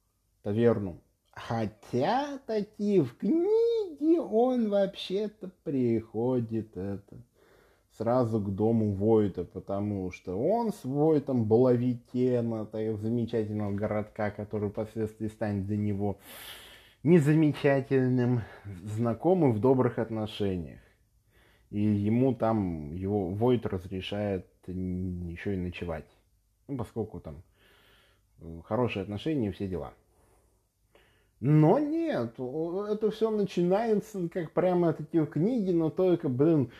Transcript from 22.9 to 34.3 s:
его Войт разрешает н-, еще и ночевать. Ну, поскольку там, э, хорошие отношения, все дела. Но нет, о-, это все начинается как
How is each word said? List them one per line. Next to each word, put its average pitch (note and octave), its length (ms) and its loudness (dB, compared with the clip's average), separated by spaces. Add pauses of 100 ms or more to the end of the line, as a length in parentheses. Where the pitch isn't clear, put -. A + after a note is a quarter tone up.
его F#2+ 380 -2
Войт A2+ 360 2
разрешает F#2+ 800 -6 (220)
н-, F2+ 600 -6
еще F2 240 -8
и G2 40 -4
ночевать. F2 500 -8 (640)
Ну, C#3+ 80 -8
поскольку G#2+ 420 -8
там, D#2+ 240 -16 (960)
э, E2 260 -16
хорошие A2 380 0
отношения, G#2+ 480 -4
все G2+ 160 -6
дела. D#2+ 260 -6 (1500)
Но D3+ 400 6
нет, D4 580 -2
о-, D#3+ 480 -6
это G#3+ 240 -2
все A3 200 0
начинается G3 1000 0
как E3 240 -6